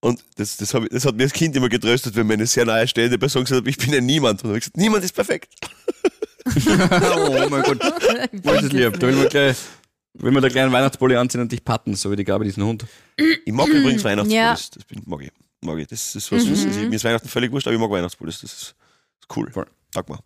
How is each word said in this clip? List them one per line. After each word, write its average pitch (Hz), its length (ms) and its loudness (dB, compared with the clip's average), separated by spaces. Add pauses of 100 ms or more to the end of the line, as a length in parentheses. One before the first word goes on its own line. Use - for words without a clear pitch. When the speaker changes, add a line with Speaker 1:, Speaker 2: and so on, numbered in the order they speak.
Speaker 1:
Und 120 220 -2 (140)
das, - 180 -4
das - 180 -6
hab 117 100 0
ich, - 60 -4
das 127 160 -2
hat 127 100 0
mir 120 80 0
als 139 100 0
Kind 160 240 0
immer 127 100 2
getröstet, 117 480 0
wenn 113 120 2
meine 107 200 2
sehr 120 180 2
nahe 113 220 2
stehende 120 300 2
Person 139 260 0
gesagt 127 180 2
hat, 101 60 -4
"Ich 139 100 -2
bin 123 160 -2
ja 139 60 4
niemand." 123 440 0
Und - 20 -6
dann 110 60 -2
hab 104 60 -2
ich - 60 -6
gesagt, - 140 -12
"Niemand 208 260 2
ist 180 100 -6
perfekt." - 360 -4 (960)
<laughs> 247 100 -2
Speaker 2:
Oh 180 960 2
mein 139 140 0
Gott. - 200 0
Speaker 3:
<laughs> 262 600 -2
Speaker 2:
Wo - 100 0
ist - 100 2
das 139 80 -2
lieb? 123 280 2
Da 123 80 2
will 135 80 4
man 135 120 4
gleich, 139 300 2 (560)
will - 180 -2
man 139 100 4
da 131 60 4
gleich 127 160 2
einen 131 80 2
Weihnachtspulli 131 460 2
anziehen 123 240 0
und 117 100 -4
dich 120 140 -8
patten, 110 300 -2
so 98 160 -6
wie 104 40 0
die 101 80 -2
Gabi 98 220 0
diesen 98 180 -2
Hund. 113 220 -4 (600)
Speaker 1:
Ich 107 60 -6
mag 127 160 2
übrigens 262 380 4
Weihnachtsbullis. 208 260 2 (100)
Speaker 3:
Ja. 233 120 2 (220)
Speaker 1:
Das - 100 -20
bin, - 200 -14
mag 78 160 -10
ich. 69 100 -18 (300)
Mag 80 160 -6
ich. 76 100 -8
Das - 280 -10
ist - 160 -8
was, 240 180 2
was, 202 120 2
Speaker 3:
Mhm. - 60 0
Speaker 1:
also, 202 120 -4
mir - 160 -2
ist 107 80 -4
Weihnachten 113 240 0
völlig 120 240 -2
wurscht, 135 160 -4
aber 117 80 0
ich 113 60 2
mag 110 100 0
Weihnachtspullis. 87 480 -6
Das - 140 -18
ist, - 80 -16 (580)
ist - 160 -16
cool. 113 160 -6
Speaker 2:
Voll. - 160 -8 (240)
Speaker 1:
Taugt - 180 -6
mir. 73 160 -12